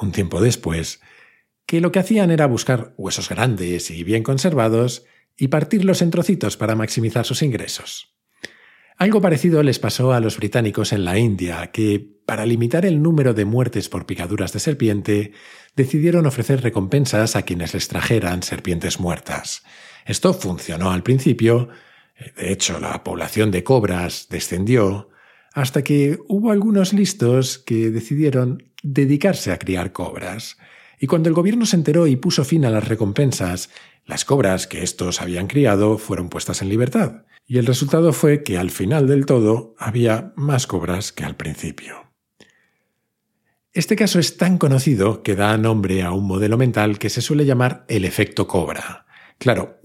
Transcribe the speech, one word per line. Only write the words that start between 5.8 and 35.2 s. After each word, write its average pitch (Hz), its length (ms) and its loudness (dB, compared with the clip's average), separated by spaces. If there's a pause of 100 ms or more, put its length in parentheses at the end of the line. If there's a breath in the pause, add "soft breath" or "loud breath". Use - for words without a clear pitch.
en 170 80 4
trocitos 170 460 0
para 110 180 -2
maximizar 110 520 -2
sus - 160 -2
ingresos. - 760 -6 (800 loud breath)
Algo 208 240 4
parecido 165 420 4
les 131 160 2
pasó 127 340 0
a 123 60 2
los 113 200 0
británicos 107 540 0
en 101 120 0
la 90 140 0
India, 90 520 -2
que, 104 340 0 (220)
para 110 200 -2
limitar 117 380 2
el 160 160 2
número 147 320 4
de 104 120 2
muertes 117 440 0
por 90 180 -8
picaduras 92 460 -6
de 104 60 -6
serpiente, 104 760 0 (440 loud breath)
decidieron 156 500 2
ofrecer 127 360 0
recompensas 107 760 0
a 95 60 0
quienes 85 320 -6
les 87 120 -4
trajeran 90 560 -2
serpientes 85 560 -6
muertas. - 640 -6 (420 loud breath)
Esto 180 300 0
funcionó 90 560 -4
al 90 140 -2
principio, 123 640 2 (680 loud breath)
de 90 160 -6
hecho, 85 280 -4
la - 240 -8
población 92 480 -2
de 90 100 0
cobras 92 680 0
descendió, 101 800 0 (420 soft breath)
hasta 135 320 -2
que 143 420 2
hubo 214 240 0
algunos 202 420 2
listos 131 640 2
que 113 320 -2
decidieron 127 840 -2 (100)
dedicarse 143 680 2
a 82 60 -4
criar 92 340 -4
cobras. 90 640 -12 (420 loud breath)
Y 139 80 -2
cuando 165 220 2
el 160 80 2
gobierno 214 300 2
se 196 100 2
enteró 156 320 4
y 127 80 4
puso 160 280 0
fin 160 200 2
a 117 60 2
las 107 180 0
recompensas, 104 800 -2 (340 loud breath)
las - 200 -8
cobras 98 420 2
que - 160 -8
estos 90 380 -6